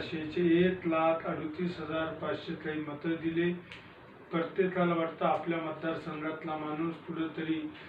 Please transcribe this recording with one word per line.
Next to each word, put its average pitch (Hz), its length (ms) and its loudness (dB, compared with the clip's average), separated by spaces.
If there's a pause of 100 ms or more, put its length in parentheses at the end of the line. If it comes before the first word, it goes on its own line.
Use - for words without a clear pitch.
शेहेचाळीस, 170 640 4
एक 180 200 0
लाख 160 400 4
अडतीस 160 540 -4
हजार 160 260 -2
पाचशे 151 480 -4
काही 151 260 -4
मतं 147 300 -4
दिले. 165 420 2 (800)
प्रत्येकाला 175 600 2
वाटतं 165 320 0
आपल्या 165 320 2
मतदारसंघातला 156 960 -4
माणूस 156 380 -2
कुठेतरी 160 760 -2 (180)